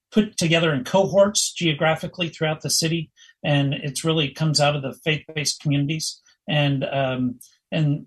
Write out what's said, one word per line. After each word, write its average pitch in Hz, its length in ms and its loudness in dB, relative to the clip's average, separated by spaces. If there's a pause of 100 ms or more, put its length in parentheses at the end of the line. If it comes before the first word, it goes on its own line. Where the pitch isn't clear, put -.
(100)
put 208 260 0
together 165 380 2
in 127 80 -2
cohorts 196 720 2
geographically 160 800 -2
throughout 156 320 -4
the 147 80 -4
city, 165 420 -2 (320)
and 143 300 2
it's 143 300 -8
really 160 260 0
comes 151 300 0
out 147 140 4
of 143 80 -4
the 123 220 -8
faith-based 151 580 -4
communities. 143 580 -2 (280)
And, 143 340 0
um, 127 560 -2 (320)
and 151 360 0